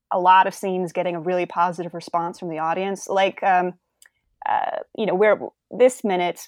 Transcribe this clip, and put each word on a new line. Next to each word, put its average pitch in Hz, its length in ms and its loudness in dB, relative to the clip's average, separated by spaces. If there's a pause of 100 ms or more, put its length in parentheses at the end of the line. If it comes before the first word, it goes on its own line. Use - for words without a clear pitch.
(100)
a 196 80 0
lot 185 280 6
of 190 80 -4
scenes 185 380 -4
getting 175 240 -4
a 165 40 -8
really 180 260 -2
positive 175 480 -4
response 170 440 -6
from 180 100 -8
the 156 100 -6
audience. 185 500 -4
Like, 196 340 0
um, 180 320 2 (760)
uh, - 300 -2 (180)
you 226 80 -2
know, 165 100 0
we're, 202 240 4 (320)
this 247 340 2
minute, 175 440 -2